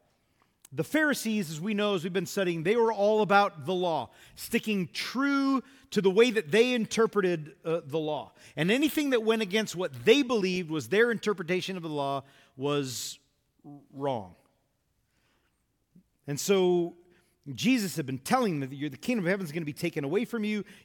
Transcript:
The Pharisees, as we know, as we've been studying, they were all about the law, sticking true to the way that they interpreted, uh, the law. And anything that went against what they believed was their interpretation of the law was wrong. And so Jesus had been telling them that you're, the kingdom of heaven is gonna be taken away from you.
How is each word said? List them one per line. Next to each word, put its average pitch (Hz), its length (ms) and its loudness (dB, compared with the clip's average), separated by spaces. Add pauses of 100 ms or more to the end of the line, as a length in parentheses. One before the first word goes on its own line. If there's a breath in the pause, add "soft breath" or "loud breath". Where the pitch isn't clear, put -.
(720)
The 143 120 -4
Pharisees, 220 640 0
as 151 100 -10
we 208 140 -4
know, 202 220 2
as 147 60 -4
we've 180 120 -6
been 185 100 -2
studying, 175 380 -2
they 202 140 2
were 226 140 4
all 214 300 2
about 196 460 2
the 185 80 0
law, 165 340 -2 (280 loud breath)
sticking 208 580 -2
true 277 680 0 (280 loud breath)
to 214 100 0
the 190 100 4
way 233 200 6
that 196 200 -2
they 240 220 6
interpreted, 202 880 0
uh, 165 220 -2
the 143 140 -6
law. 151 340 -4 (240 loud breath)
And 160 140 2
anything 285 400 2
that 233 120 2
went 220 200 2
against 202 340 -2
what 139 300 -6
they 277 160 8
believed 185 480 0
was 143 180 -4
their 226 220 4
interpretation 185 680 -4
of 170 60 -8
the 160 80 -8
law 139 340 -4 (320 soft breath)
was 135 640 -4 (720)
wrong. 127 420 -4 (1900)
And 143 120 -6
so 180 560 2 (580 soft breath)
Jesus 196 400 0
had 151 100 -6
been 127 140 -6
telling 208 400 0
them 131 120 -6
that 143 40 -12
you're, 143 160 -8
the 131 60 -12
kingdom 226 300 -4
of 175 40 2
heaven 196 160 -4
is 143 60 -12
gonna 165 120 -6
be 147 80 -6
taken 156 300 -6
away 180 220 -2
from 226 180 -4
you. 208 220 -4 (200 loud breath)